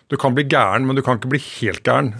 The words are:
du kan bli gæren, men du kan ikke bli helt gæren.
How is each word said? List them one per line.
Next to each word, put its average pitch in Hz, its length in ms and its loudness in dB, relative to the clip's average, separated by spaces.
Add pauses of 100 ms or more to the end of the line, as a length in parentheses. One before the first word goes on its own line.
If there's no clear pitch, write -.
(100)
du 139 80 -4
kan 131 160 2
bli 143 160 2
gæren, 120 340 2
men 131 140 0
du 135 80 0
kan 127 100 2
ikke 127 160 -6
bli 143 80 0
helt - 460 -6
gæren. 127 340 2